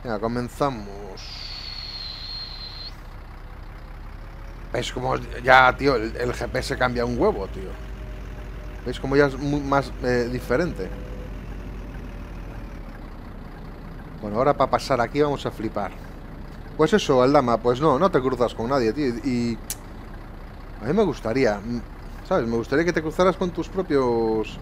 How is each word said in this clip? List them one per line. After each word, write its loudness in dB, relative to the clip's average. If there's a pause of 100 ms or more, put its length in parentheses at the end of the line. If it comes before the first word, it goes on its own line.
Venga, -2
comenzamos. -2 (3750)
¿Veis -2
cómo 0 (260)
ya, 10
tío? 4
El, -2
el 0
G -2
P 0
S -4
cambia 2
un 0
huevo, 2
tío. -8 (1160)
¿Veis -4
cómo 2
ya 10
es 0
muy 0
más, 2 (120)
eh, 2
diferente? 0 (3250)
Bueno, -2
ahora 6
pa 4
pasar 4
aquí 2
vamos 2
a 0
flipar. -4 (880)
Pues 6
eso, 6
Aldama, 8
pues 4
no, 6
no 6
te 4
cruzas 2
con -2
nadie, 4
tío. 2 (180)
Y 0 (1200)
a -6
mí 2
me 6
gustaría, 2
mm, -4 (440)
¿sabes? 2
Me 0
gustaría 2
que 2
te 2
cruzaras 2
con 0
tus -4
propios 2